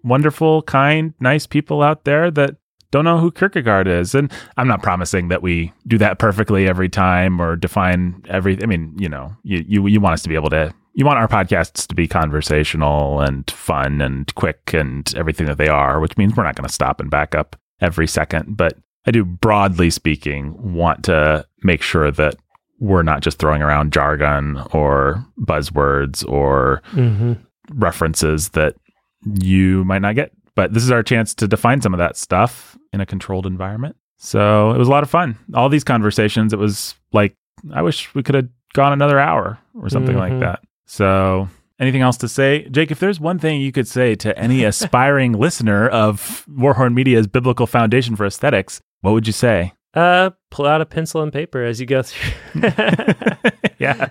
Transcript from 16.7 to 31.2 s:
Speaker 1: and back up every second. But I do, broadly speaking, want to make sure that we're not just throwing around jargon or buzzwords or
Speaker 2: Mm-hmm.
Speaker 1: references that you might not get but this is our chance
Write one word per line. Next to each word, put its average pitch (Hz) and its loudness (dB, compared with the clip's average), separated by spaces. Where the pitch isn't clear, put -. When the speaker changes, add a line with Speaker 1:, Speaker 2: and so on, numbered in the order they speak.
Speaker 1:
and 71 -6
back 76 -2
up 78 -4
every 82 0
second. 80 -4
But 82 0
I 113 2
do, 113 2
broadly 90 2
speaking, 73 -6
want 85 0
to 78 2
make 90 2
sure 76 0
that 76 -2
we're 95 2
not 76 0
just - -4
throwing 76 0
around 73 0
jargon 73 0
or 73 0
buzzwords 71 -2
or 69 0
Speaker 2:
Mm-hmm. 117 0
Speaker 1:
references 80 -2
that 76 0
you 95 4
might 95 -2
not 104 -2
get 147 -2
but 90 0
this 117 2
is 127 2
our 117 2
chance 113 0